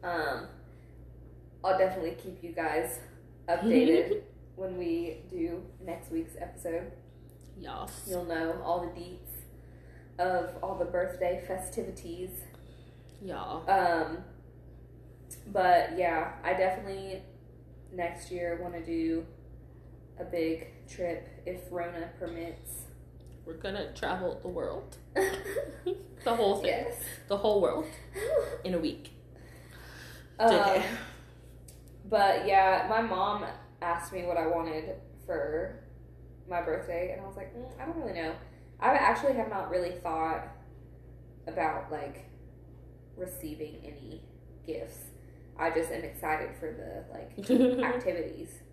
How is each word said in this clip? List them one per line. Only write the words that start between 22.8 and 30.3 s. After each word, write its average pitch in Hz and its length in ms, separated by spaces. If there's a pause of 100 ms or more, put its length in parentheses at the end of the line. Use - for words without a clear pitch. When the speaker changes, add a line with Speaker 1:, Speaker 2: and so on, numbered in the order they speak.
Speaker 2:
We're 165 100
gonna 196 380
travel 180 480
the 180 80
world. - 480 (180)
Speaker 1:
<laughs> 381 800 (300)
Speaker 2:
The 233 100
whole 202 220
thing. - 140
Speaker 1:
Yes. - 240 (340)
Speaker 2:
The 202 80
whole 202 240
world. 302 240 (400)
Speaker 1:
<laughs> - 400
Speaker 2:
In 185 80
a 175 40
week. - 340 (1300)